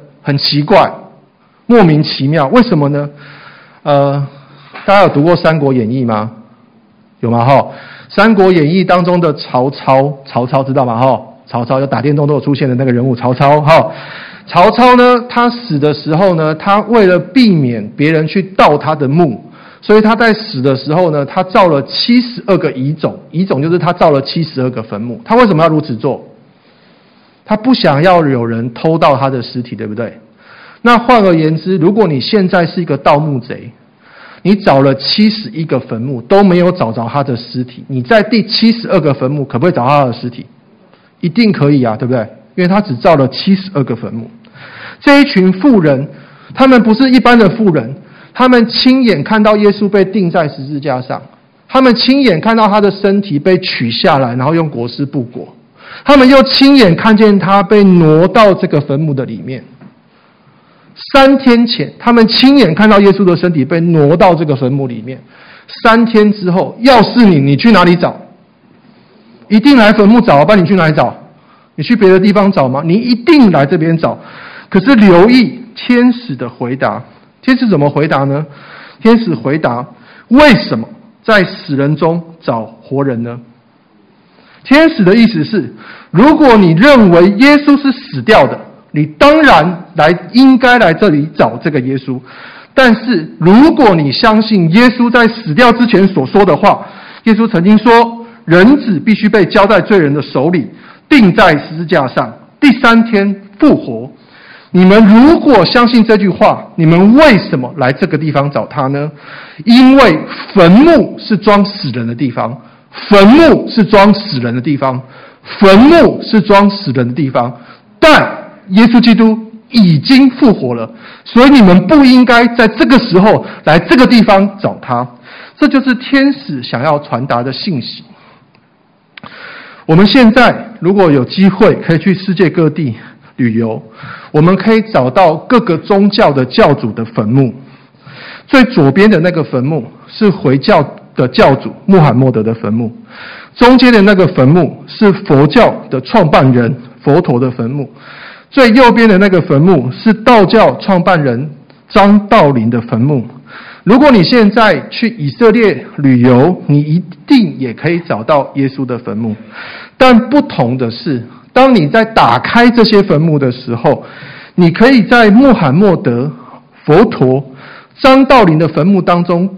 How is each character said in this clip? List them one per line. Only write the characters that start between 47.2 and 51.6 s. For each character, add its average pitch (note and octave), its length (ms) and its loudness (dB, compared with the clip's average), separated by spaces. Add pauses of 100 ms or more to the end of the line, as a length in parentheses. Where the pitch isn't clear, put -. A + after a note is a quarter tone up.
般 A#3+ 180 2
的 G#3 120 4
妇 G3+ 220 -2
人， C3+ 220 -6 (400)
他 C4 140 0
们 A#3+ 200 2
亲 B3+ 360 0
眼 F3 180 -2
看 A3 180 -2
到 G#3+ 160 2
耶 G#3 140 2
稣 G3+ 180 -4
被 G3 160 0
钉 F#3+ 240 -4
在 E3 200 -2
十 C3+ 180 -14
字 C#3+ 140 -10
架 C3 200 -6
上， B2+ 220 -12 (460)